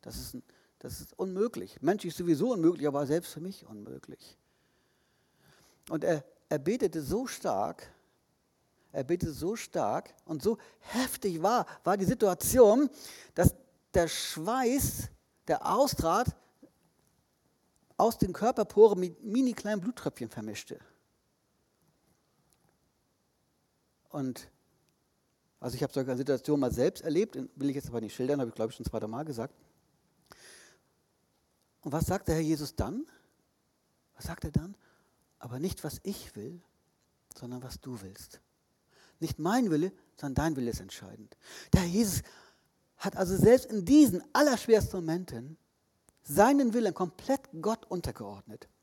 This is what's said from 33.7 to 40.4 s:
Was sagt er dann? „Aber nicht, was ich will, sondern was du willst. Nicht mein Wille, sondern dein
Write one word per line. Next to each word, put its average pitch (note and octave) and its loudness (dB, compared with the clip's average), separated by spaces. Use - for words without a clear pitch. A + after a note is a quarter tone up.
Was - -12
sagt E3 -10
er D3+ -8
dann? D#3+ -4
„Aber B2+ -12
nicht, F3+ -6
was D3+ -8
ich - -12
will, D3+ -14
sondern B2 -12
was - -14
du B2 -12
willst. - -18
Nicht D#3+ -6
mein G3+ 2
Wille, D#3+ 0
sondern C#3 -8
dein D3+ 0